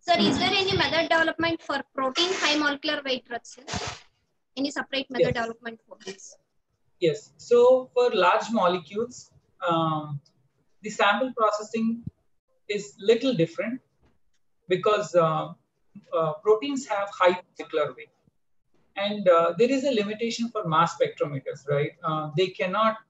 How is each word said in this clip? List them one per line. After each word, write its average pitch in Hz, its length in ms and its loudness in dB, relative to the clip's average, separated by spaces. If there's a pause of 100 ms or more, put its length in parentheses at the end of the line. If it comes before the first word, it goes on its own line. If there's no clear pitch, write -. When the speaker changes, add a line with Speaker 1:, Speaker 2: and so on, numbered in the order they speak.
Speaker 1:
Sir, 339 180 2
is 294 180 2
there 370 160 0
any 392 240 0
method 311 320 0
development 330 520 0
for 277 200 -4 (140)
protein 269 400 -2
high 302 220 0
molecular 294 460 -2
weight 254 220 -4
drugs, - 320 -12
sir? 254 60 -20 (920)
Any 277 160 -2
separate 269 400 -6
method 247 140 4
Speaker 2:
Yes. 247 100 0
Speaker 1:
development 226 520 -8
for 190 160 -20
this? - 320 -16 (640)
Speaker 2:
Yes. 156 380 -2
So 254 560 4
for 247 180 2
large 220 400 2
molecules, 202 760 -2 (380)
um, 156 520 -2 (640)
the 208 80 -10
sample 226 440 2
processing 226 680 -2 (640)
is 202 300 -8
little 233 380 2
different 190 460 -2 (840)
because, 185 460 0
uh, 160 400 2 (580)
uh, 160 220 0 (120)
proteins 262 420 0
have 202 220 -4
high 190 300 2 (200)
molecular 151 340 -4
weight. - 160 -20 (840)
And, 202 320 -2
uh, 170 320 6
there 240 100 6
is 269 140 0
a 285 80 0
limitation 226 580 -2
for 208 180 -6
mass 160 300 2
spectrometers, 143 680 -4
right? 143 240 0 (120)
Uh, 156 320 -4
they 185 120 2
cannot 208 500 -2 (120)